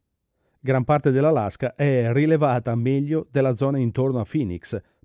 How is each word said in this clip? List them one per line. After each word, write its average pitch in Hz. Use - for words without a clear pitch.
Gran 131
parte 147
dell'Alaska 131
è 127
rilevata 139
meglio 139
della 135
zona 139
intorno 127
a 104
Phoenix, 101